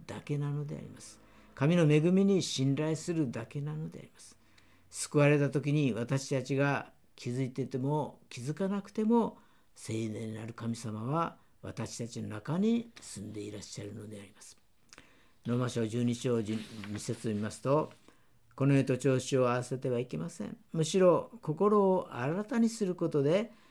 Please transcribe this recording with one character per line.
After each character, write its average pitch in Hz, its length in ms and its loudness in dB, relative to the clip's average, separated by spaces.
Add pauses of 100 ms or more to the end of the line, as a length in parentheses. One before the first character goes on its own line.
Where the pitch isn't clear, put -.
だ 107 140 -10
け 147 160 -4
な 143 120 -2
の 143 160 -4
で 151 120 -8
あ - 20 -12
り - 100 -14
ま - 120 -18
す。 - 180 -20 (360)
神 156 200 4
の 175 80 6
恵 151 160 8
み 180 240 6
に 196 180 4
信 135 320 0
頼 156 220 0
す 165 180 -4
る 156 160 0
だ 117 160 -8
け - 140 -8
な 151 160 -6
の 160 140 -6
で - 100 -14
あ - 20 -16
り - 120 -20
ま - 60 -20
す。 - 180 -20 (520)
救 - 280 -4
わ 143 100 8
れ 147 100 6
た 143 120 2
時 143 240 0
に 143 200 4
私 120 400 -2
た 135 80 0
ち 135 140 -2
が 135 360 0 (240)
気 - 140 -8
づ 127 140 -2
い 123 80 -4
て 131 140 -4
て 135 120 -6
も 139 420 -2 (100)
気 - 100 -14
づ 135 140 -6
か 196 140 -4
な 196 140 -2
く 196 100 -20
て 220 120 -4
も、 226 340 2 (380)
聖 113 320 -6
霊 110 240 -6
な 110 140 -8
る 113 80 -12
神 117 220 -6
様 110 280 -8
は 156 320 -2 (260)
私 - 360 -10
た 117 100 -8
ち 117 140 -10
の 104 80 -8
中 110 280 -6
に 226 340 0 (100)
住 - 240 -14
ん 104 80 -10
で 107 80 -8
い 104 100 -8
ら 104 80 -12
っ - 20 -12
し - 180 -14
ゃ 101 40 -10
る 101 100 -10
の 110 140 -12
で 101 120 -14
あ 101 40 -16
り 101 100 -20
ま - 80 -20
す。 - 160 -20 (880)
ロ 120 100 -2
ー - 20 0
マ 127 100 -2
書 117 180 -2
十 117 180 -2
二 120 120 2
章 120 240 0
二 110 180 -2 (400)
節 113 320 -6
を 110 40 -2
見 104 80 -2
ま 104 100 -4
す - 100 -16
と、 143 300 0 (640)
「こ 135 120 2
の 143 60 6
世 135 100 6
と 127 140 2
調 131 220 2
子 131 180 0
を 127 120 4
合 120 60 2
わ 123 80 -2
せ 131 140 -6
て 131 120 -4
は 120 100 0
い 127 60 -4
け - 120 -8
ま 170 120 -6
せ - 160 -10
ん。 - 120 -10 (140)
む 160 120 0
し 160 160 0
ろ 175 320 6 (100)
心 196 500 4
を 180 200 0
新 143 320 -4
た 233 160 -2
に 226 100 4
す 220 160 -2
る 180 100 -2
こ 170 140 -2
と 147 140 2
で 190 280 2 (200)